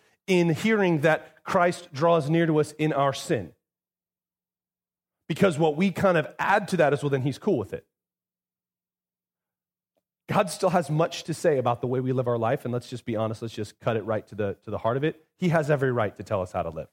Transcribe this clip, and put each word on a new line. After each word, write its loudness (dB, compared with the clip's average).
in 4
hearing 2
that 0
Christ 0
draws 2
near 2
to 2
us -2
in -2
our 0
sin. -4
Because 2
what 2
we 2
kind 2
of 0
add 2
to 0
that 6
is, 0
"Well, -2
then 0
he's -2
cool 0
with -6
it." -10
God 0
still -2
has 0
much -2
to -8
say 2
about 0
the -2
way -2
we -2
live -2
our 0
life, -2
and -6
let's -8
just -12
be -4
honest, -4
let's -10
just -10
cut -2
it -4
right -4
to -18
the, -4
to -14
the -4
heart -2
of -2
it. -4
He 0
has 0
every 2
right -2
to -14
tell -2
us -8
how -4
to -6
live. -10